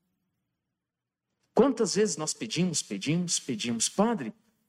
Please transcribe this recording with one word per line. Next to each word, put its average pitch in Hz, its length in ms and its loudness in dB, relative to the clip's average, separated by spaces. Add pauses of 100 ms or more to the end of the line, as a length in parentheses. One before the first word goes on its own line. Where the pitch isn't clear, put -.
(1500)
Quantas 233 420 4
vezes 196 220 2
nós 156 160 -4
pedimos, 151 500 -2
pedimos, 151 560 -2
pedimos: 117 500 -4
"Padre, 196 440 0 (360)